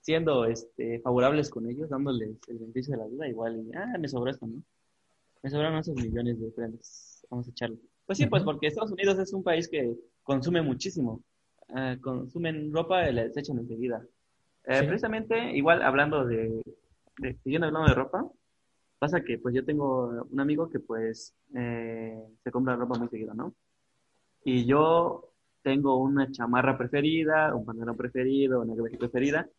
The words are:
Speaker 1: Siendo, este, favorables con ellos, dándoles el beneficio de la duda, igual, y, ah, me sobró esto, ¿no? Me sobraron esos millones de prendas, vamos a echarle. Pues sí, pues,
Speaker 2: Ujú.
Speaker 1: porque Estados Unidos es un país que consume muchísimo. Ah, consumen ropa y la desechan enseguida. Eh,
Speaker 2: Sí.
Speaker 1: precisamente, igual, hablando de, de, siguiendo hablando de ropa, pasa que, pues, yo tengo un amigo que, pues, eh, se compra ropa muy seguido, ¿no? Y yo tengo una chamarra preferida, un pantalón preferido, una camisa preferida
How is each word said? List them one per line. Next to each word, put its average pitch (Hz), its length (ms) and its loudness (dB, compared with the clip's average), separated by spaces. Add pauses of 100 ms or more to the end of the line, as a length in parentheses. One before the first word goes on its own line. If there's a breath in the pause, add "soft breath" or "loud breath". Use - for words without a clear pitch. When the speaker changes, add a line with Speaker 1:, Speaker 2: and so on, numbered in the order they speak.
Speaker 1:
Siendo, 156 440 2
este, 117 560 -4
favorables 135 480 4
con 113 200 -6
ellos, 147 200 -8
dándoles 123 480 -4 (100)
el 117 120 -12
beneficio 127 340 -6
de 117 100 -4
la 107 60 -8
duda, 139 180 -8
igual, 113 320 -4
y, 113 160 -12
ah, 208 240 -6
me 151 80 -4
sobró 127 240 -2
esto, 117 160 -10
¿no? 113 140 -10 (840)
Me 135 60 -6
sobraron 151 300 0
esos 160 160 -4
millones 117 440 -2
de 113 120 -6
prendas, - 800 -12
vamos 123 180 -8
a 123 40 -16
echarle. 117 260 -6 (280)
Pues 196 120 -4
sí, 127 100 4
pues, 190 160 4
Speaker 2:
Ujú. 156 80 2
Speaker 1:
porque 143 160 -2
Estados 214 240 -4
Unidos 190 280 2
es 190 140 -2
un 190 100 -4
país 165 240 2
que 127 260 -2 (300)
consume 143 380 2
muchísimo. 131 600 -2 (480)
Ah, 127 320 -4
consumen 151 720 -4
ropa 165 360 2
y 123 40 0
la 117 100 2
desechan 143 360 -4
enseguida. 117 420 -4 (600)
Eh, 131 160 2
Speaker 2:
Sí. 143 80 4
Speaker 1:
precisamente, 220 680 -2
igual, 160 240 6
hablando 143 440 2
de, 113 360 -2 (560)
de, 131 160 -6 (100)
siguiendo 156 240 0
hablando 156 220 4
de 123 60 6
ropa, 143 300 0 (760)
pasa 160 220 2
que, 117 160 -4
pues, 120 160 -2
yo 131 120 0
tengo 127 680 0
un 131 80 -2
amigo 151 300 2
que, 147 100 -4
pues, 113 540 -4 (200)
eh, 113 640 -6 (240)
se 123 100 -6
compra 127 260 2
ropa 120 200 -2
muy 120 120 -2
seguido, 110 240 -8
¿no? 110 200 -6 (920)
Y 123 200 4
yo 160 640 4 (320)
tengo 135 360 4
una 135 340 2
chamarra 127 460 2
preferida, 156 760 2
un 113 120 -4
pantalón 113 320 -6
preferido, 127 640 2
una 113 120 -4
camisa 113 240 -4
preferida 139 600 0